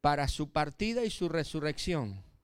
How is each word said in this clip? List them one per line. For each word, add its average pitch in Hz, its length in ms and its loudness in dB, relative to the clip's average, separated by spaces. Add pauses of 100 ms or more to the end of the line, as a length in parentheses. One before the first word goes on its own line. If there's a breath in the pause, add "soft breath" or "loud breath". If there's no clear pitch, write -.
para 143 260 4
su 147 240 -2
partida 214 540 0
y 220 40 0
su - 200 -2
resurrección. 151 920 -2 (200)